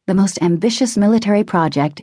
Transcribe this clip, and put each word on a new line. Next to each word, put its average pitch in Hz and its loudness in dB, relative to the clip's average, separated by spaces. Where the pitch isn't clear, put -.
the 190 0
most 196 0
ambitious 214 0
military 208 2
project 151 -2